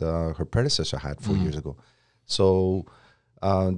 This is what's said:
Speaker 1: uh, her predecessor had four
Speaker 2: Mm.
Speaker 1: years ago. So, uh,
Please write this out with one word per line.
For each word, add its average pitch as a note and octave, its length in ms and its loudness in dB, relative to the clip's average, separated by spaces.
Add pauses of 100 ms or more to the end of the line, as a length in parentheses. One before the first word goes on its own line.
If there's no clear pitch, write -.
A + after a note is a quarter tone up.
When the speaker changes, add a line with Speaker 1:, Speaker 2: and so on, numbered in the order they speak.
Speaker 1:
uh, E2 320 -2
her - 100 -4
predecessor A#2 560 0
had C#2+ 220 -8
four G2+ 140 0
Speaker 2:
Mm. F#2+ 80 2
Speaker 1:
years D2+ 120 -2
ago. D2 220 -8 (480)
So, F#2+ 600 2 (560)
uh, F#2+ 360 2